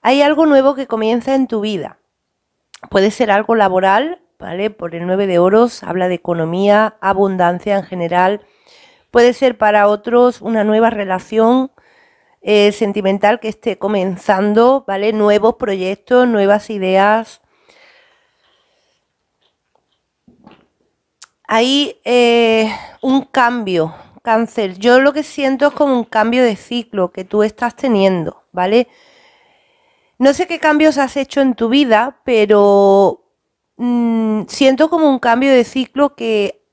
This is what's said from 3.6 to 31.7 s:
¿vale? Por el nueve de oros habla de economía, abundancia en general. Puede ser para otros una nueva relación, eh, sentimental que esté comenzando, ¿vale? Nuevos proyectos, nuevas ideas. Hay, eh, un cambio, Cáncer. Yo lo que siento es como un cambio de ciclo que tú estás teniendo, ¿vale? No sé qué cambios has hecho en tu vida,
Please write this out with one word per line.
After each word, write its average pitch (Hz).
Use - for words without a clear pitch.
¿vale? 180
Por 170
el 170
nueve 190
de 180
oros 214
habla 180
de 185
economía, 185
abundancia 190
en 190
general. 180
Puede 240
ser 247
para 208
otros 240
una 220
nueva 220
relación, 220
eh, 208
sentimental 202
que 220
esté 208
comenzando, 208
¿vale? 196
Nuevos 214
proyectos, 202
nuevas 208
ideas. 202
Hay, 254
eh, 233
un 269
cambio, 214
Cáncer. 220
Yo 240
lo 269
que 294
siento 269
es 285
como 285
un 240
cambio 233
de 226
ciclo 202
que 185
tú 208
estás 220
teniendo, 190
¿vale? 202
No 269
sé 349
qué 339
cambios 302
has 269
hecho 277
en 262
tu 226
vida, 247